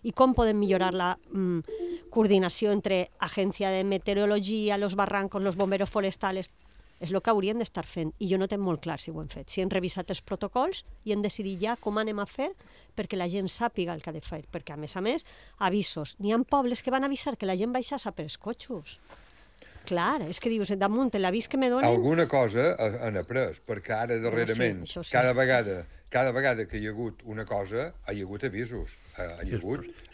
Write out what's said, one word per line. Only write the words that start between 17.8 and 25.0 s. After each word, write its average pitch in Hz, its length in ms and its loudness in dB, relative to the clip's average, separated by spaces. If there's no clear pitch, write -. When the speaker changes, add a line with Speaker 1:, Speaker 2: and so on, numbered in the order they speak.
Speaker 1:
per 165 80 -8
els 147 140 -10
cotxos. 214 640 -10
Clar, 185 400 0
és 170 160 -4
que 240 80 0
dius, 214 220 0
damunt, 220 300 2
l'avís 190 260 2
que 269 140 0
me 254 80 4
donen 254 160 4
Speaker 2:
Alguna 139 420 4
cosa 127 460 4
ha-, 113 320 -2
han 104 160 0
après, 120 460 -2
perquè 110 260 -4
ara 117 220 0
Speaker 1:
No, - 20 0
sí, 113 60 -2
Speaker 2:
darrerament, 113 640 2
Speaker 1:
això 175 180 -6